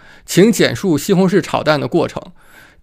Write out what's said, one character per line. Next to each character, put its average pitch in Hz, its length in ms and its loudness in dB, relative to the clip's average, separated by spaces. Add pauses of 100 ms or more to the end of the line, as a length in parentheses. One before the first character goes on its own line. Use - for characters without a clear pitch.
(260)
请 208 260 4
简 139 240 0
述 165 220 -2
西 165 160 -2
红 185 160 2
柿 185 100 0
炒 120 220 -4
蛋 151 180 0
的 131 80 -4
过 131 200 0
程， - 140 -12 (600)